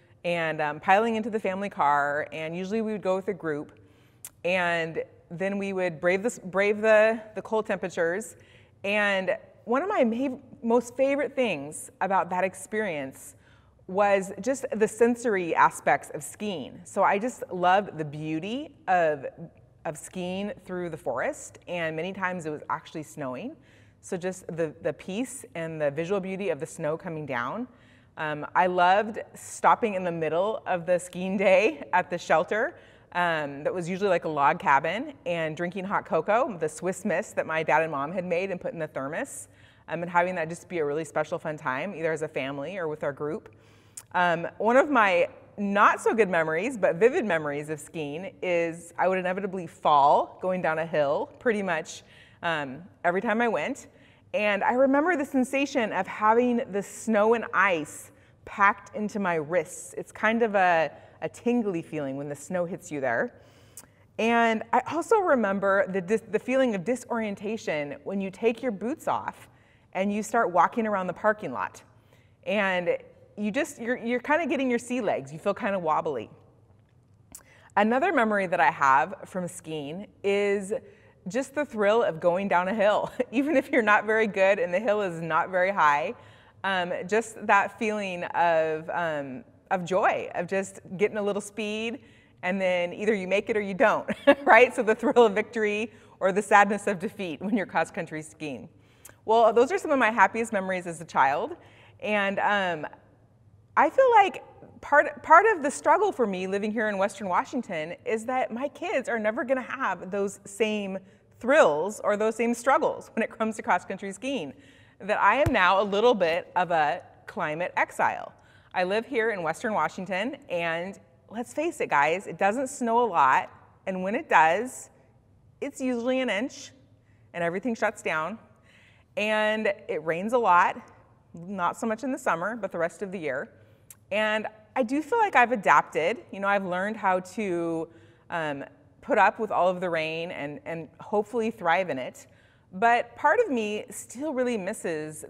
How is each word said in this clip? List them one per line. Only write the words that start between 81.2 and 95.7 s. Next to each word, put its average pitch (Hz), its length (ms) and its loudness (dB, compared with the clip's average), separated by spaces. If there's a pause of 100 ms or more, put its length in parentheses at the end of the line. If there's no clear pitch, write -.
just 233 280 -4
the 302 100 -2
thrill 214 380 2
of 160 180 -2
going 185 280 2
down 180 200 2
a 196 60 -2
hill. 202 360 2 (120)
<laughs> - 100 -6
Even 269 240 2
if - 140 0
you're 277 120 2
not 208 240 4
very 220 200 2
good 190 320 4
and 175 140 -2
the 185 80 2
hill 214 220 0
is 170 180 -4
not 165 300 0
very 185 200 2
high, 160 440 2 (500)
um, 180 280 -2 (140)
just 208 400 -2
that 202 320 2
feeling 202 460 -4
of, 160 640 2
um, 143 540 -4 (260)
of 185 140 -2
joy, 196 500 0
of 175 120 -4
just 190 340 -4 (160)
getting 202 200 0
a 208 60 -4
little 202 200 -2
speed, 220 580 -8 (420)
and 190 180 -2
then 180 320 0
either 214 220 0
you 185 140 -4
make 202 220 0
it 226 60 0
or 208 40 0
you 196 140 -4
don't, 190 340 2 (180)
<laughs> 277 180 4
right? 247 300 8
So 269 80 -2
the 214 120 4
thrill 240 320 6
of 202 80 2
victory 214 580 -2 (280)